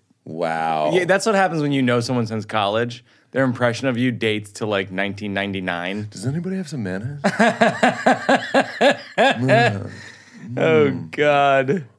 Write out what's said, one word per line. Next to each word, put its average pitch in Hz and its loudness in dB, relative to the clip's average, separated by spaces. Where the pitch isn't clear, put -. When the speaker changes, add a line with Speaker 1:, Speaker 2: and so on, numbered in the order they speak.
Speaker 1:
Wow. 80 0
Speaker 2:
Yeah, 180 2
that's 190 2
what 220 2
happens 180 2
when 147 0
you 139 2
know 123 2
someone 120 -2
since 107 -6
college. 110 -2
Their 135 0
impression 120 0
of 123 -2
you 127 0
dates 107 -2
to, 113 -6
like, 101 -2
nineteen 101 -4
ninety-nine. 98 -4
Speaker 1:
"Does 98 -10
anybody 175 -4
have 190 -8
some 135 -8
mayonnaise?" 107 -6
Speaker 2:
<laughs> - 2
Speaker 1:
Mm. 208 2
Speaker 2:
Oh, 156 4
Speaker 1:
Mm. 160 -6
Speaker 2:
God. 143 2